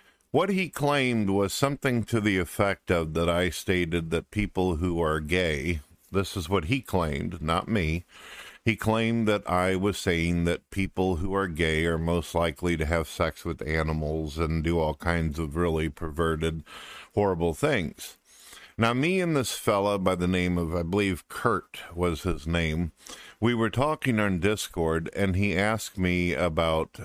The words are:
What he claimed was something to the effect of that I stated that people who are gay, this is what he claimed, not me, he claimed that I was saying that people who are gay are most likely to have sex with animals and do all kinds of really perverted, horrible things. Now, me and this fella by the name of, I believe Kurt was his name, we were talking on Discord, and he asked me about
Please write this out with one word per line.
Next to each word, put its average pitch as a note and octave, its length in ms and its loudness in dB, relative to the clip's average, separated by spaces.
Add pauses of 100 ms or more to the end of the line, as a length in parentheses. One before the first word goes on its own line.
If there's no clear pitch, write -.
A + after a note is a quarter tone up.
(300)
What E3+ 180 2
he F#3 220 0
claimed C3 580 0
was G2 240 2
something C3 520 0
to A#2 140 0
the G2+ 200 4
effect F#2+ 520 0
of E2 220 2
that E2+ 160 2
I F2 220 2
stated E2+ 580 0
that E2 220 -2
people F#2 460 0
who E2+ 260 0
are D#2 180 0
gay, D#2 600 0 (300)
this F#2+ 240 -2
is E2+ 140 -6
what F2+ 180 0
he B2+ 140 0
claimed, E2+ 640 -2
not E2 260 0
me, E2+ 380 0 (560)
he A2 140 0
claimed A2+ 500 0
that G#2 220 0
I F2+ 260 2
was F#2+ 220 0
saying E2+ 480 2
that E2+ 240 -2
people F#2 480 0
who F#2+ 180 -2
are G2 140 0
gay D#2+ 380 0
are E2 100 2
most E2+ 380 -2
likely E2+ 420 0
to D#2 80 0
have E2 240 0
sex - 340 -4
with E2 240 -6
animals D#2 680 -2
and D#2+ 260 0
do E2+ 160 2
all D#2 160 0
kinds E2 440 -2
of D#2 180 -4
really D#2+ 320 0
perverted, D#2+ 760 -2 (520)
horrible E2+ 400 2
things. - 640 -2 (580)
Now, A2+ 160 4
me E3+ 280 2
and E3+ 140 0
this C3 180 0
fella G#2 460 2
by F#2 160 2
the F2+ 140 0
name F2+ 300 2
of, E2 160 -2
I F2 80 0
believe F#2 460 0
Kurt - 520 -2 (140)
was F2 300 0
his D#2 220 -2
name, E2 460 0 (480)
we A#2+ 140 2
were A2+ 160 2
talking C3+ 500 0
on F#2+ 200 2
Discord, E2 760 0
and F#2+ 200 2
he G2 200 2
asked G#2+ 400 -2
me F2+ 380 2
about D#2+ 720 0